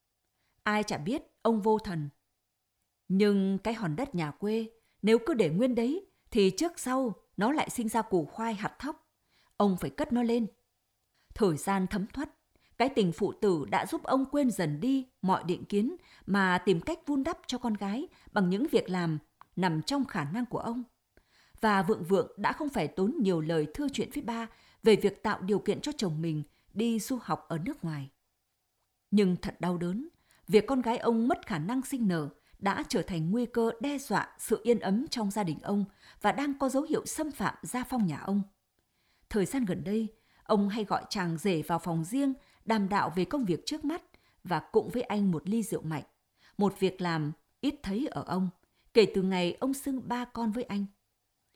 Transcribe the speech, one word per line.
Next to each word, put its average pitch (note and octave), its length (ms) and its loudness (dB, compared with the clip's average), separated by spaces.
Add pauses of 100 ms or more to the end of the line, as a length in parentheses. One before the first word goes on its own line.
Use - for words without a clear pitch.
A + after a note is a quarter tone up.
(640)
Ai G#3+ 200 0
chả F#3+ 160 -4
biết F#3+ 240 -2 (200)
ông A3 200 2
vô G#3+ 160 4
thần. E3+ 300 -6 (1000)
Nhưng G3 500 4
cái A3 160 -4
hòn F3 220 -4
đất C4 180 -6
nhà D#3+ 160 -2
quê, A3 400 -4 (320)
nếu A3 240 6
cứ E4 80 2
để G3+ 160 4
nguyên A#3 240 2
đấy, B3+ 320 0 (240)
thì G3 260 6
trước E4+ 220 -2
sau B3+ 360 -2 (220)
nó G#3+ 160 2
lại D4+ 180 0
sinh A3+ 180 -2
ra A3 140 0
củ F3 240 2
khoai A3+ 280 -6
hạt G3+ 240 -6
thóc. - 300 -10 (480)
Ông G3+ 200 4
phải D#3+ 140 -4
cất G3+ 220 -6
nó A#3+ 100 2
lên. A#3 240 2 (880)
Thời F3 220 4
gian F#3+ 300 0
thấm G3 200 -4
thoát, C#4+ 220 -8 (500)
cái B3 100 4
tình G#3+ 240 2
phụ D#3 200 0
tử F3 380 2
đã G3 160 2
giúp D#4 160 -6
ông C4+ 280 2
quên C#4+ 200 2
dần D3+ 300 -2
đi C4 280 0 (140)
mọi F#3 220 2
định E3 200 -2
kiến A#3 320 -2 (300)
mà F#3 320 2
tìm F3+ 220 2
cách - 260 -6
vun C#4 160 0
đắp E4 240 -4
cho B3 120 -6
con A#3 160 -2
gái G3+ 340 -4 (240)
bằng F3+ 180 4
những G#3 200 0
việc - 200 2
làm E3+ 280 0 (380)
nằm E3+ 260 0
trong C#4 220 0
khả F3+ 200 -4
năng G#3+ 220 -4
của - 120 -6
ông. A#3 240 -6 (800)
Và G3+ 220 4
Vượng G#3 220 0
Vượng F3 320 2
đã - 160 4
không D4+ 160 -2
phải E3+ 200 0
tốn G#3 320 0
nhiều F#3 200 4
lời D#3 340 2
thưa D4 180 -2
chuyện - 220 -4
với D4 80 -6
ba A3+ 240 -6 (360)
về G#3+ 140 8
việc G3 260 2
tạo G#3 200 0
điều F#3+ 160 2
kiện G3 220 -2
cho D4 120 -6
chồng D#3+ 300 -2
mình D#3 200 -2 (320)
đi A3+ 240 0
du A#3+ 240 -4
học - 260 -4
ở E3 100 -2
nước A3 260 -6
ngoài. D3 260 -6 (1000)
Nhưng G3 260 6
thật - 240 -8
đau F3 180 -2
đớn, F#3+ 300 -4 (400)
việc G#3 180 6
con C4 160 0
gái A#3 160 0
ông A3+ 300 2
mất - 180 0
khả F#3+ 120 -4
năng A#3 240 -2
sinh A#3+ 260 -2
nở D#3+ 200 0 (300)
đã G3 300 -2
trở F#3+ 140 0
thành E3 280 -2
nguy A#3 160 0
cơ A#3 240 0 (100)
đe C#4+ 180 -4
dọa - 400 -4
sự - 240 -2
yên A#3 180 2
ấm G#3+ 280 0
trong G#3 220 -4
gia G#3 140 -2
đình D#3 180 -4
ông G3+ 220 0 (360)
và G#3 120 2
đang C#4 260 -2
có C4+ 100 0
dấu C4 140 0
hiệu D#4 240 -2
xâm D#4 240 -6
phạm G3+ 320 -4
gia B3 220 -6
phong A#3 220 0
nhà D3+ 120 -2
ông. G3 240 -2 (880)
Thời G3+ 160 0
gian C4+ 180 -2
gần D#3+ 200 -4
đây, G#3+ 300 -2 (300)
ông G3+ 240 2
hay G#3+ 160 -4
gọi - 240 -2
chàng E3+ 300 -2
rể E3 240 0
vào E3+ 160 -2
phòng E3 260 -2
riêng C4+ 300 0 (300)
đàm G#3 240 2
đạo F3 280 0
về F#3 80 2
công C4 200 -2
việc F3 220 -2
trước D#4 180 -6
mắt D#4+ 180 -4 (420)
và F3 160 -2
cụng G#3+ 280 0
với A#3+ 140 -4
anh G3+ 280 0
một E3 180 -2
ly A3+ 140 0
rượu F3+ 200 -4
mạnh, D#3 220 -6 (540)
một G3 220 0
việc F#3 200 0
làm D#3+ 320 -2 (280)
ít C4+ 220 -2
thấy G#3 240 -4
ở - 200 -6
ông, F#3 220 -2 (460)
kể G#3+ 200 6
từ F#3+ 80 2
ngày F#3 380 0
ông C4+ 140 0
xưng C4 340 -6
ba B3 160 -4
con A#3 280 -4
với A#3+ 120 -4
anh. G3+ 220 -4 (680)